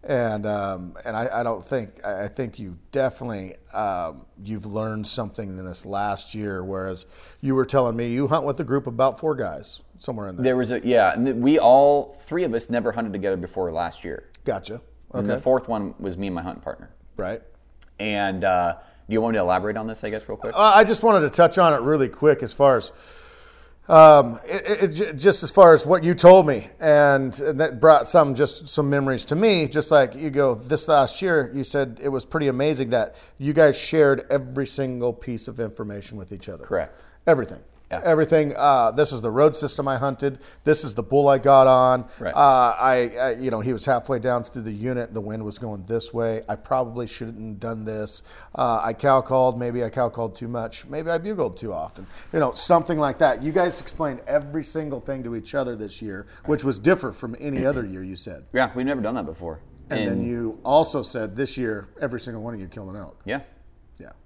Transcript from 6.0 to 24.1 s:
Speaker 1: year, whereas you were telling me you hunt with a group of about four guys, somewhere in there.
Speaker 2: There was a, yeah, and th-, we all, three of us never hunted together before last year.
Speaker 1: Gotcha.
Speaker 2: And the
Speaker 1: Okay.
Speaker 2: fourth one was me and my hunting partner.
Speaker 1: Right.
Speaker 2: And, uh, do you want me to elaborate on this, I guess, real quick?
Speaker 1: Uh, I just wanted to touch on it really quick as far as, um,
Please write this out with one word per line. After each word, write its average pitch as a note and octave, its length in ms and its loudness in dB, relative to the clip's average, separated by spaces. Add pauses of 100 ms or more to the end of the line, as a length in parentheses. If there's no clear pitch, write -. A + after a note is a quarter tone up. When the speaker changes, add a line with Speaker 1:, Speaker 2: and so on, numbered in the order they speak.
Speaker 1:
year, G2+ 300 -8
whereas F#2+ 420 -8 (340)
you C3+ 140 -2
were C3 120 0
telling B2 300 0
me A#2+ 120 -6
you B2+ 200 -2
hunt D#3 180 0
with C#3 140 -6
a D#3 40 -4
group C3+ 220 -2
of B2 80 -10
about C3 240 0
four D3+ 160 -4
guys, F2+ 460 -10 (180)
somewhere G#2+ 300 -10
in F#2 80 -12
there. A2+ 80 -6
Speaker 2:
There B2+ 120 2
was B2 140 -2
a, B2 160 -4
yeah, A2 260 4
and A#2+ 140 -2
th-, C3 100 -2
we C3+ 220 4
all, C#3 540 6
three F3 320 -6
of B2+ 100 -4
us A#2 160 -6
never A#2 220 -2
hunted A2 200 -6
together F#2+ 240 -4
before F2+ 360 -6
last E2 320 -8
year. - 240 -12 (160)
Speaker 1:
Gotcha. A2 360 -8 (320)
Speaker 2:
And G#2 140 -6
the G#2 80 -2
Speaker 1:
Okay. G#2 80 -6
Speaker 2:
fourth B2+ 260 0
one G#2+ 300 -6
was F2+ 180 -8
me G2 120 -6
and F#2 60 -6
my E2 80 -6
hunting F2 200 -12
partner. - 280 -14 (260)
Speaker 1:
Right. G2 260 -10 (560)
Speaker 2:
And, G2+ 460 -4
uh, F2 320 0 (300)
do G#2 60 -6
you A2 80 2
want A2+ 140 -2
me - 40 -2
to F#2+ 40 0
elaborate F#2 340 0
on A2 100 -8
this, A2 180 -12
I - 40 -6
guess, G#2+ 180 -8
real G#2 120 -10
quick? A2+ 180 -10
Speaker 1:
Uh, G#3 200 6
I A3 80 10
just G#3+ 180 0
wanted G#3+ 260 4
to - 20 -2
touch E3+ 280 4
on E3 160 6
it A#2+ 80 -2
really C#3 260 0
quick D3 340 2
as A#2+ 120 -10
far C3+ 240 4
as, - 140 -8 (960)
um, D3+ 580 10